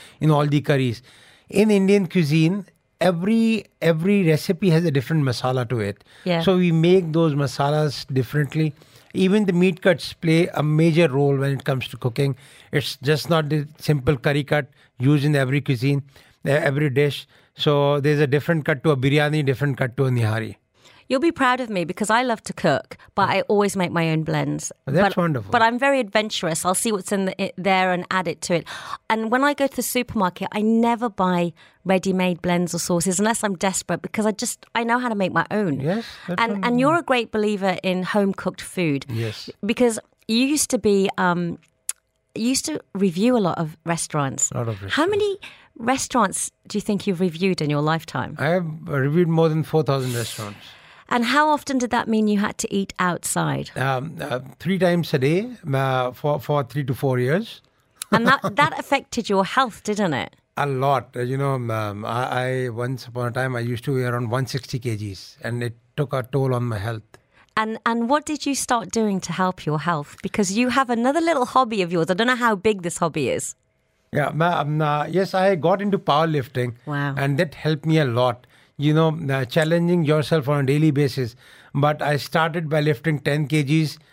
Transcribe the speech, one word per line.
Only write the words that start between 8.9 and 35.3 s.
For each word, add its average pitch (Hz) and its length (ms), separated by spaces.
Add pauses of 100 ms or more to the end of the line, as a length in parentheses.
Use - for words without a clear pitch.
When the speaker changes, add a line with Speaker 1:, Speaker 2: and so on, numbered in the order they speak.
Speaker 1:
Even 190 320
the 185 80
meat 180 280
cuts - 320
play 165 400
a 143 100
major 156 460
role 139 260
when 139 160
it 131 140
comes 131 240
to - 80
cooking. 135 380 (360)
It's - 260
just 143 320
not 160 200
the 147 180 (100)
simple 147 400
curry 147 260
cut 143 240 (320)
used 139 260
in 151 100
every 139 260
cuisine, 135 420 (420)
uh, 151 60
every 147 380
dish. 139 380 (280)
So 143 440
there's 143 220
a 151 60
different 147 360
cut 147 200
to 160 80
a 143 60
biryani, 147 480
different 139 320
cut 127 200
to 139 80
a 131 40
nihari. 113 460 (540)
Speaker 2:
You'll 262 100
be 320 140
proud 254 260
of 247 100
me 190 140
because 180 260
I 226 140
love 247 200
to - 100
cook, - 420 (200)
but 196 120
I 196 220
always 202 260
make 185 160
my 165 200
own 160 120
blends. 151 480 (140)
Speaker 1:
That's 185 280
Speaker 2:
But, - 80
Speaker 1:
wonderful. 131 300
Speaker 2:
but 240 100
I'm 233 160
very 269 220
adventurous. 208 680
I'll 180 80
see 214 200
what's 190 180
in 196 140
the, 185 160
i-, 190 160
there 185 340
and 180 200
add 185 180
it 151 140
to - 120
it. 160 120 (420)
And 220 200
when 254 140
I 294 100
go 277 140
to 269 80
the 254 60
supermarket, 208 720
I 214 80
never 226 480
buy 180 420 (320)
ready-made 185 580
blends 175 320
or 170 60
sauces 180 400
unless 220 240
I'm 202 140
desperate 185 440
because - 240
I 214 60
just, - 420
I 233 120
know 233 140
how 247 100
to 226 60
make 190 180